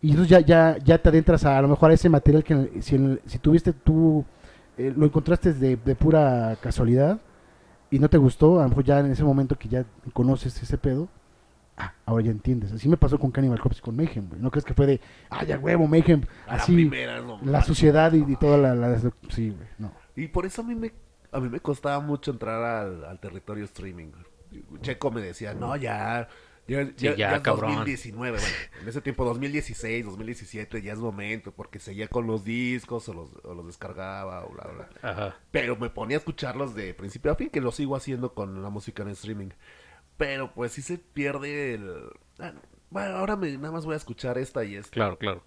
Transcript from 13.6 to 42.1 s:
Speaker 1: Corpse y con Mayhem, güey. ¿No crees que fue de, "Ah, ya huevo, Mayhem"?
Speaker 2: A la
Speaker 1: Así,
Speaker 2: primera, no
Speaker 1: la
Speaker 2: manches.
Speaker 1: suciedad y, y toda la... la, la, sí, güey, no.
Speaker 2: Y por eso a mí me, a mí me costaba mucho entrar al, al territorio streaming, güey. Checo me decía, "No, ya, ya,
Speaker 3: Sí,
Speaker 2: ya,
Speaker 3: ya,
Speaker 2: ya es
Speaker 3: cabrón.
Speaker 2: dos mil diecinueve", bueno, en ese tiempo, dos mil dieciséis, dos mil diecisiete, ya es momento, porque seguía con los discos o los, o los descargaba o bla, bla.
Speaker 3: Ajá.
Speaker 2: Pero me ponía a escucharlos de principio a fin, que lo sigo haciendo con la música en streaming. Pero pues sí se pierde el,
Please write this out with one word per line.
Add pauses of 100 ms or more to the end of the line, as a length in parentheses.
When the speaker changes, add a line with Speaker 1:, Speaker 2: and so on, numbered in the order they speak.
Speaker 1:
Corpse
y
con
Mayhem,
güey.
¿No
crees
que
fue
de, (300)
"Ah,
ya
huevo,
Mayhem"? (260)
Speaker 2:
A
la
Speaker 1:
Así,
Speaker 2:
primera,
no
Speaker 1:
la
Speaker 2:
manches.
Speaker 1:
suciedad
y,
y
toda
la...
la,
la, (300)
sí,
güey, (100)
no. (240)
Speaker 2:
Y
por
eso
a
mí
me, (380)
a
mí
me
costaba
mucho
entrar
al,
al
territorio
streaming,
güey.
Checo
me
decía,
"No,
ya, (400)
ya,
Speaker 3:
Sí,
Speaker 2:
ya,
Speaker 3:
ya,
Speaker 2:
ya
es
Speaker 3:
cabrón.
Speaker 2:
dos
mil
diecinueve",
bueno, (280)
en
ese
tiempo,
dos
mil
dieciséis,
dos
mil
diecisiete,
ya
es
momento,
porque
seguía
con
los
discos
o
los, (120)
o
los
descargaba
o
bla,
bla. (220)
Speaker 3:
Ajá. (140)
Speaker 2:
Pero
me
ponía
a
escucharlos
de
principio
a
fin,
que
lo
sigo
haciendo
con
la
música
en
streaming. (680)
Pero
pues
sí
se
pierde
el, (460)